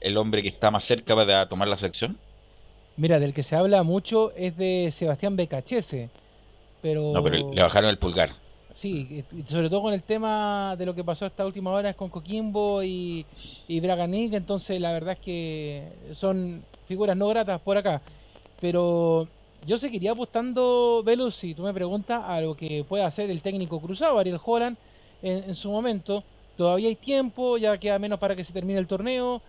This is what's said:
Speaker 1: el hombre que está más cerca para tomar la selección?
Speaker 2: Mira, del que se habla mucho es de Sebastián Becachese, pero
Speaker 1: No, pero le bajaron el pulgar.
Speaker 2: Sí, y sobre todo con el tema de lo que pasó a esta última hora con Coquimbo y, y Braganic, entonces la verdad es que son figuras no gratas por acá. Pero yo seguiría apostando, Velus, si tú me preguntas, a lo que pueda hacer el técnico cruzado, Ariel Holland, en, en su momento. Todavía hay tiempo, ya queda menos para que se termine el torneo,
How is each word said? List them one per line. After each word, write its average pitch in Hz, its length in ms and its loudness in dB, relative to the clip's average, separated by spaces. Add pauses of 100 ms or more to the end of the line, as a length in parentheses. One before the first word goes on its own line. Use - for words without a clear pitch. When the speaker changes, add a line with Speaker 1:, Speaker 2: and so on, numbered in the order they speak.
Speaker 1:
el 101 180 2
hombre 107 240 2
que 98 60 0
está 107 220 2
más 107 140 0
cerca 117 300 2
para 98 340 6
tomar 98 200 0
la 98 100 0
selección? 110 400 -4 (800)
Speaker 2:
Mira, 160 200 6
del 143 140 2
que 147 100 -4
se 156 140 -2
habla 190 260 6
mucho 202 540 2
es 180 220 -4
de 185 340 0
Sebastián 175 440 -2
Becachese, 143 760 -4 (720)
pero 151 320 0
Speaker 1:
No, 90 100 2
pero 80 260 2
le 95 120 4
bajaron 98 260 6
el 101 100 2
pulgar. 85 360 2 (360)
Speaker 2:
Sí, 147 640 -8
y 165 140 -12
sobre 160 240 0
todo 202 120 2
con 214 120 0
el 185 80 -2
tema 208 760 0
de 180 80 -4
lo 180 100 -2
que 175 80 -6
pasó 170 220 -4
a 196 40 -2
esta 190 180 -4
última 190 240 -4
hora 202 240 0
con 185 160 -8
Coquimbo 202 720 -2
y, 175 420 -4 (440)
y 165 120 0
Braganic, 180 540 0
entonces 190 460 -2
la 170 120 -2
verdad 165 200 -4
es 180 80 -10
que 156 680 -8 (240)
son 180 520 -2 (220)
figuras 185 300 0
no 202 120 2
gratas 180 320 0
por 196 160 2
acá. 185 260 0 (580)
Pero 170 680 2 (360)
yo 196 140 0
seguiría 226 340 -2
apostando, 240 920 2
Velus, 240 320 2
si 170 180 -8
tú 160 80 -10
me 196 100 -2
preguntas, 196 540 -2
a 175 140 -2
lo 160 160 -2
que 151 280 -4
pueda 196 220 0
hacer 202 240 -2
el 165 120 -4
técnico 180 380 -4
cruzado, 214 380 0
Ariel 180 260 0
Holland, 233 320 0 (460)
en, 190 220 -4
en 190 100 -8
su 202 160 -8
momento. 208 520 -2 (340)
Todavía 180 320 2
hay 226 80 -2
tiempo, 254 640 0
ya 214 200 2
queda 202 200 0
menos 208 200 -2
para 196 180 0
que 180 80 -6
se 170 80 -16
termine 190 260 -2
el 185 80 0
torneo, 247 640 -2